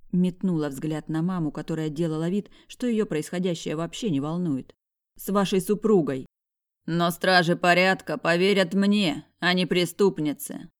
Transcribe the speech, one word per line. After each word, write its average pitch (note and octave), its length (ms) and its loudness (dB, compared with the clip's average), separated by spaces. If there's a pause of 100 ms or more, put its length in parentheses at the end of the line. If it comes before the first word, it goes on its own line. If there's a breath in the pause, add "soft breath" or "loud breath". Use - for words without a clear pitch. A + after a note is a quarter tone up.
(120)
метнула F3+ 560 0
взгляд D3+ 400 -6
на D#3+ 140 -2
маму, F3 280 -2
которая D#3 380 -6
делала D#3 400 -4
вид, G3+ 220 -4 (180 soft breath)
что - 180 -8
её G#3+ 200 0
происходящее E3 720 -4
вообще E3+ 340 -6
не C#3 100 0
волнует. D#3 540 -4 (420)
«С - 140 -12
вашей G3 300 2
супругой». F3 680 2 (600)
«Но E3+ 240 0
стражи F3 460 4
порядка F3+ 640 2
поверят F#3 560 2
мне, G3 500 2 (160)
а F3 140 2
не F3+ 120 0
преступнице». E3+ 1120 -2